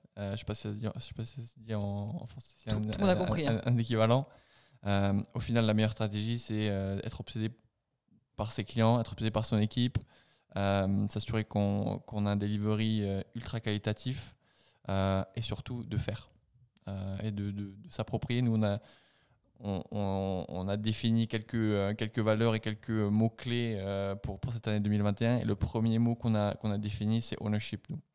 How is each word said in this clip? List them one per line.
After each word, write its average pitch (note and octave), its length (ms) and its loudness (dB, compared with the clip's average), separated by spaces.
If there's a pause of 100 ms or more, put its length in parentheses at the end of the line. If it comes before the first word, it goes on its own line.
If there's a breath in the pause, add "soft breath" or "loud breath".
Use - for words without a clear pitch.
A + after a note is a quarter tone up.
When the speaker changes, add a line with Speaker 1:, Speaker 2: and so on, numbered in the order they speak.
(180)
Speaker 1:
Euh, G2+ 160 -6
je A2+ 60 -6
sais - 60 -12
pas A2 100 -4
si - 80 -12
ça G#2+ 100 -4
se G#2 40 -6
dit, A2+ 160 -6
je B2 80 -10
sais - 120 -12
pas A#2 100 -8
si A#2+ 160 -12
ça A2+ 80 -12
se - 120 -20
dit A2+ 140 -8
en, G#2 80 -2
en G2+ 440 -4
français, - 320 -18
c'est - 140 -6
Speaker 2:
Tout, G#2+ 40 2
Speaker 1:
un, G#2+ 60 0
Speaker 2:
tout G#2+ 180 -2
le G3+ 60 2
monde F#3+ 40 6
a F#3 40 6
Speaker 1:
un, - 20 6
Speaker 2:
compris, E3 320 0
Speaker 1:
un, A#2 80 4
Speaker 2:
hein. - 80 0
Speaker 1:
un B2 140 4
équivalent. A#2 500 4 (580 loud breath)
Euh, G2 380 2 (100)
au - 60 -4
final, A#2 260 2
la G#2+ 80 4
meilleure A2 200 4
stratégie, A2 460 -2
c'est, G#2+ 300 -2
euh, G2 340 0
être - 180 -8
obsédé A2+ 300 -4 (840)
par A2 160 -4
ses G#2 140 -4
clients, A#2 340 4
être - 140 -4
obsédé A2 180 0
par A2 140 0
son A2 140 2
équipe, A#2+ 380 2 (600 soft breath)
euh, G2 500 2
s'assurer G#2+ 380 -2
qu'on, G2+ 540 0
qu'on G#2 260 -4
a G2+ 60 2
un G2+ 40 2
delivery, G#2+ 680 0
euh, G2 180 -2 (140)
ultra A#2 260 -6
qualitatif, G#2+ 760 -4 (540 soft breath)
euh, F#2+ 340 2 (120)
et A#2 60 -4
surtout - 420 -6
de G#2+ 140 -4
faire, - 320 -4 (600)
euh, F#2+ 340 -6
et G#2+ 80 -2
de, G2+ 200 -4
de, G2+ 260 -8
de - 120 -20
s'approprier. A#2+ 520 -2
Nous, A#2+ 120 4
on A2 100 4
a, G2+ 180 2 (800 loud breath)
on, G2+ 200 -4 (100)
on, F#2+ 580 -2
on F#2 180 -4
a G2+ 80 0
défini A2 540 2
quelques, A2 260 -6
euh, G#2 380 2
quelques G#2+ 260 -4
valeurs A2 340 4
et A2 60 0
quelques G#2+ 300 -6
mots-clés, A2 920 2
euh, G2 360 -2
pour, G2+ 260 -8
pour C3+ 100 -6
cette A#2 160 -6
année G#2+ 140 2
deux G#2 80 2
mille G#2 140 4
vingt G#2 180 2
et A#2 60 4
un. A#2+ 100 4
Et G#2+ 80 -2
le G#2+ 100 2
premier A2+ 440 2
mot A#2 160 4
qu'on A2+ 200 0
a, G#2 200 2
qu'on G#2+ 160 -2
a G2 60 0
défini, G#2+ 440 0
c'est - 180 -6
ownership. G#2+ 500 -4
Donc, - 120 -8 (140)